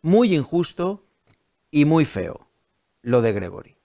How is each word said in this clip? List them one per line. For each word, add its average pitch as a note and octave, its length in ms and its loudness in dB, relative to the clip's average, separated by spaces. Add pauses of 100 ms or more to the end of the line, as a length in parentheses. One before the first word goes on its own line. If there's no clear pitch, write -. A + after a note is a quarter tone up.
Muy G3 320 4
injusto F3 680 -4 (640)
y D3 140 2
muy D#3 200 2
feo - 440 -10 (540)
lo A#2+ 200 2
de A2+ 100 0
Gregori. F#2 520 -10